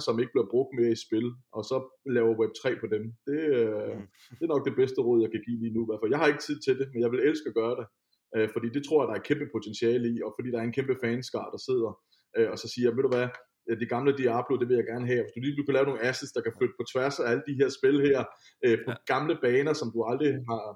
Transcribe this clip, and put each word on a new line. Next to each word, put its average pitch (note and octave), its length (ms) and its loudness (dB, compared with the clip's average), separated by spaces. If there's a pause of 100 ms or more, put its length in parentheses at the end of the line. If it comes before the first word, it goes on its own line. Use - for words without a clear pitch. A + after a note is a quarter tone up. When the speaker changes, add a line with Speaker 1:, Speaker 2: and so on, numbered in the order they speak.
Speaker 1:
som A#2 140 0
ikke C3 160 -4
bliver A2+ 180 2
brugt B2+ 260 0
mere A#2+ 180 4
i - 80 -14
spil, A2+ 220 -2 (300)
og A2 120 -4
så C3 80 0 (400)
laver A2+ 240 4
web G#2+ 100 2 (100)
tre B2+ 100 0 (120)
på A2 100 -4
dem. G#2+ 100 -2 (240)
Det, D3 120 -2 (180)
øh, G#2+ 400 0
Speaker 2:
Mm. G2+ 100 -12 (300)
Speaker 1:
det - 80 -4
er D#3+ 100 0
nok C3+ 140 0
det A#2 120 -4
bedste - 260 2
råd, A#2+ 180 6
jeg A2 80 -4
kan G#2+ 140 -6
give A#2+ 160 -4
lige A2+ 120 -4
nu A2+ 80 2
i A2+ 60 -2
hvert G#2+ 120 -4
fald. A2 140 2
Jeg D#3 60 0
har D#3+ 100 6
ikke D3 160 -8
tid D3 180 -4
til C3 140 4
det, C3+ 140 -2
men A#2 100 -2
jeg A#2 80 2
vil B2+ 180 2
elske D#3 220 -2
at - 100 -4
gøre A#2+ 180 -2
det, A#2 60 -8 (500)
øh, A2 200 2
fordi A#2 200 -4
det C#3+ 100 -2
tror D3+ 160 4
jeg, B2 80 0
der G#2 100 -4
er - 100 -8
kæmpe C#3+ 160 0 (100)
potentiale A#2 580 0
i, - 20 -2 (100)
og A2 120 -6
fordi B2 160 -6
der A#2 60 -2
er A2+ 80 -2
en A#2 120 -4
kæmpe C3 160 0 (100)
fanskare, A#2 500 -4
der G#2 140 -14
sidder, A#2 220 0 (460)
øh, A2+ 160 6
og A2 80 -6
så B2 120 -10
siger, A#2+ 220 2
"Ved C3 120 2
du B2 80 2
hvad, B2 120 2 (420)
øh, A2+ 120 0
det A#2+ 140 -4
gamle C#3 240 2
Diablo, B2 400 0
det B2 100 0
vil B2 120 4
jeg G2+ 120 -8
gerne B2 180 -6
have." B2 120 2
Hvis - 120 -10
du - 40 -8
lige C#3+ 160 -4 (100)
kan C#3 120 2
lave C3+ 120 4
nogle A#2 200 -4
assets, C3 260 -6
der A#2+ 100 0
kan - 120 -4
flytte A#2+ 220 0
på A#2 120 -6
tværs C3 280 0
af B2+ 120 0
alle B2+ 180 2
de C3 120 -2
her C3 160 4
spil C#3 200 4 (100)
her, C3+ 120 6 (460)
øh, A2+ 200 6
på C3 60 -4
Speaker 2:
Ja. G2 60 -8 (160)
Speaker 1:
gamle D3+ 220 0 (100)
baner, C#3 280 4
som B2+ 220 -4
du A2+ 40 0 (120)
aldrig C#3 200 2 (200)
har, A2 120 -4 (120)